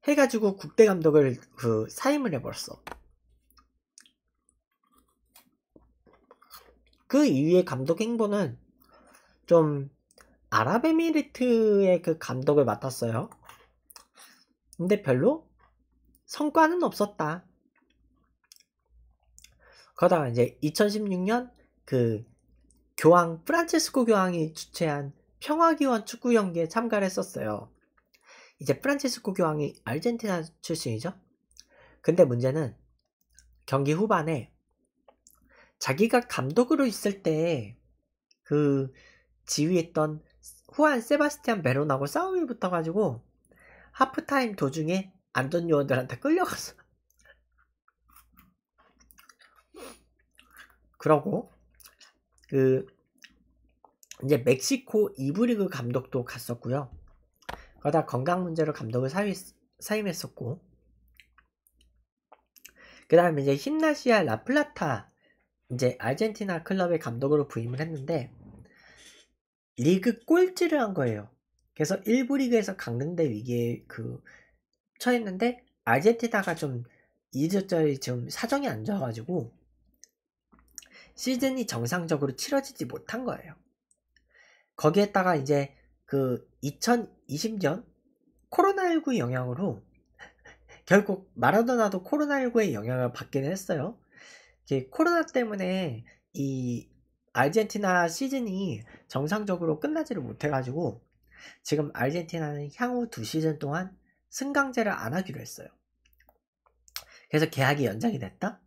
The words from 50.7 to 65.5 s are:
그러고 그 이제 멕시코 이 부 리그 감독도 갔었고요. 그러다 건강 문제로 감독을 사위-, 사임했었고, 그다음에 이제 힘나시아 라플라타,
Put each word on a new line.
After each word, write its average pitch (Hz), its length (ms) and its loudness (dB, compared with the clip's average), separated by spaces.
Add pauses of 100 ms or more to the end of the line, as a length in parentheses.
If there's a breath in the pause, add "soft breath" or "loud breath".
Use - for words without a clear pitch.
그러고 151 540 2 (960 loud breath)
그 131 380 2 (1400)
이제 139 140 4
멕시코 131 800 0
이 135 140 -2
부 214 140 2
리그 214 220 0
감독도 123 560 -4
갔었고요. 123 640 -6 (920 loud breath)
그러다 151 260 0
건강 170 380 -2
문제로 160 280 -2
감독을 123 380 -4
사위-, 190 240 -2 (440)
사임했었고, 185 840 -6 (2500 loud breath)
그다음에 165 340 6
이제 139 120 4
힘나시아 285 680 2
라플라타, 160 880 -2 (580)